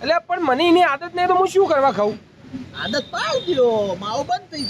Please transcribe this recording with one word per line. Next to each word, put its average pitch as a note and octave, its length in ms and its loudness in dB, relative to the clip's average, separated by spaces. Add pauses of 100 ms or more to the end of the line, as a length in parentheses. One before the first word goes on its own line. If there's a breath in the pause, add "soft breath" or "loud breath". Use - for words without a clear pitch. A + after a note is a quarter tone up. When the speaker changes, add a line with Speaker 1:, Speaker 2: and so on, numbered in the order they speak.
Speaker 1:
અલ્યા, D#4+ 180 0
પણ F4+ 240 -4
મને C4+ 240 2
એની F4 160 6
આદત E4 320 -2
નહીં F4+ 120 0
તો F4+ 80 4
હું F#4+ 120 2
શું F#4 200 2
કરવા C#4 240 4
ખાઉં? G#3 260 -2 (680)
Speaker 2:
આદત C4 280 -4
પાડ B4+ 340 -4
દ્યો, A3+ 540 0
માવો A3 240 -6
બંધ F4+ 280 -6
થઈ D4 180 -8